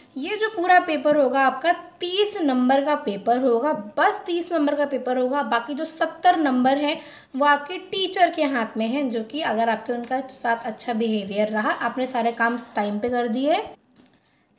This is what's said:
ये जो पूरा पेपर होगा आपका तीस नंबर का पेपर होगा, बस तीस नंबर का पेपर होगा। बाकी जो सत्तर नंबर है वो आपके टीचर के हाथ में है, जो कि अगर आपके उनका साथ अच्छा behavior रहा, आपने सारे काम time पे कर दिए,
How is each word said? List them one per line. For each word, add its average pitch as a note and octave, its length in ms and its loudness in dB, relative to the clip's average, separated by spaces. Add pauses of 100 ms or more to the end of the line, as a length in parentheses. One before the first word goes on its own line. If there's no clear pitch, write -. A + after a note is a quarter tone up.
(160)
ये F4 200 -6
जो G#4+ 120 0
पूरा F4+ 320 4
पेपर D4+ 360 2
होगा C4+ 240 4
आपका C4+ 320 2 (280)
तीस G4+ 420 0
नंबर C4+ 420 4
का D4 120 0
पेपर A3+ 420 0
होगा, B3+ 340 2 (260)
बस G4+ 280 2
तीस E4+ 260 -2
नंबर D4 220 2
का C#4+ 120 0
पेपर B3+ 320 -2
होगा। B3+ 260 0
बाकी A#3 300 -2
जो D4+ 100 -6
सत्तर E4+ 520 2
नंबर C4 420 4
है D4 200 0 (380)
वो C#4 100 2
आपके C#4+ 320 2 (120)
टीचर F#4 400 2
के D#4+ 140 0
हाथ A#3+ 320 -2
में A3 100 -2
है, C4 240 -2
जो A3+ 140 -4
कि C#4+ 180 -8
अगर A3+ 260 0
आपके A3 240 -2
उनका A#3+ 280 -4 (120)
साथ A#3 340 -4
अच्छा A3+ 280 -6
behavior G#3+ 540 0
रहा, G#3+ 220 0
आपने B3+ 360 -2
सारे A#3 260 -2
काम A#3 260 0 (180)
time G#3 220 -2
पे A#3+ 100 -2
कर A#3+ 200 0
दिए, C#4+ 340 0 (960)